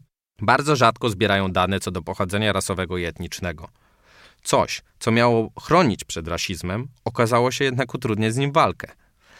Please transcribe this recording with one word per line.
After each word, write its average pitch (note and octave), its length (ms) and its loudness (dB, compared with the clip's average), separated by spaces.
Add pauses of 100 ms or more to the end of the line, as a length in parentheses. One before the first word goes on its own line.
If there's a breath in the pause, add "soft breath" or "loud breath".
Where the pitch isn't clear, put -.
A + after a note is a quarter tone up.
(420)
bardzo C#3 340 4
rzadko A#2+ 340 4
zbierają G2 420 2
dane F#2 280 2
co G2 120 -6
do F2+ 100 -6
pochodzenia G2 520 -2
rasowego F#2 440 -2
i F2 80 -4
etnicznego. E2 640 -8 (760 soft breath)
Coś, - 380 0 (180)
co A#2 120 -2
miało A#2 380 4 (120)
chronić D#3 420 2
przed E2 240 -10
rasizmem, F2+ 600 -6 (180)
okazało A#2+ 460 2
się C#3 140 -2
jednak B2+ 280 -2
utrudniać A2 400 0
z A#2+ 40 -2
nim C#3 140 0
walkę. C#3 360 0 (520 soft breath)